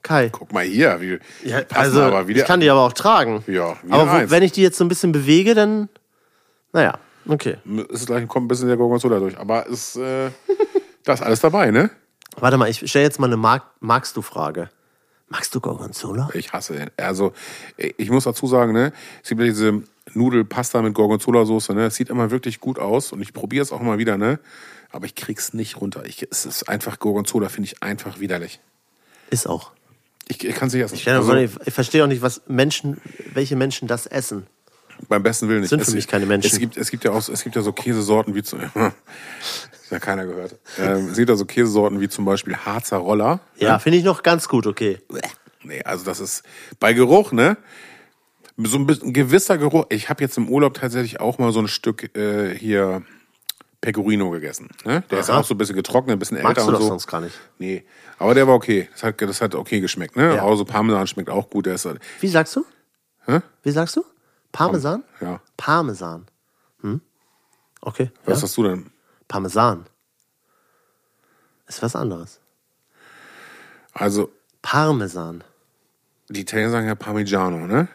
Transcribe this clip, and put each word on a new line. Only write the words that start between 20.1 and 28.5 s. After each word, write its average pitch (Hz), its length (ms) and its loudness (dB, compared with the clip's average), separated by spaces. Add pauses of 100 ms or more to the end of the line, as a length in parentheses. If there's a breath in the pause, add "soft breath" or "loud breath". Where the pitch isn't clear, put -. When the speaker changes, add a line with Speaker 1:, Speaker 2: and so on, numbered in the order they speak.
Speaker 2:
Nudelpasta 120 680 0
mit 110 140 0
Gorgonzola-Soße, 110 800 2
ne, 110 120 2
es 104 100 -2
sieht 127 120 -4
immer 117 220 -2
wirklich 123 300 -4
gut 127 180 -6
aus 113 340 -2
und 98 80 -10
ich - 140 -12
probier's 135 360 -4
auch 147 120 -8
immer 110 160 0
wieder, 110 180 0
ne, 120 240 0 (520 loud breath)
aber 92 120 -14
ich - 100 -16
krieg's - 380 -10
nicht 110 280 -8
runter. 98 260 -8
Ich, - 240 -12
es - 160 -6
ist - 240 -8
einfach, 107 280 -6
Gorgonzola 104 520 -2
finde 101 160 -6
ich - 160 -14
einfach 101 360 -10
widerlich. 90 420 -8 (680 soft breath)